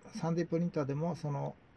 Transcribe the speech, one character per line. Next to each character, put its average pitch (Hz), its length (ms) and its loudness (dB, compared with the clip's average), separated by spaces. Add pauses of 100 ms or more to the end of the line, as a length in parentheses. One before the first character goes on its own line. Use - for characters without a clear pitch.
(160)
サ 165 140 0
ン 165 60 2
デ 165 100 2
ィ - 20 -8
プ 165 120 2
リ 175 60 2
ン 170 40 2
タ 156 120 0
ー 139 40 2
で 139 100 0
も、 160 200 0
そ 147 160 -2
の、 143 240 -2 (220)